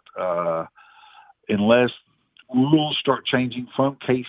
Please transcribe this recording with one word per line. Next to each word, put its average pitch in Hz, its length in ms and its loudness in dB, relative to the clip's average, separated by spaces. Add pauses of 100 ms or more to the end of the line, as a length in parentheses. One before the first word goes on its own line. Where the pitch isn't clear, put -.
(160)
Uh, 85 500 -2 (840)
unless 113 420 2 (640)
rules 147 460 2
start - 260 0
changing 123 480 -2
from 139 220 -2 (100)
K 123 220 0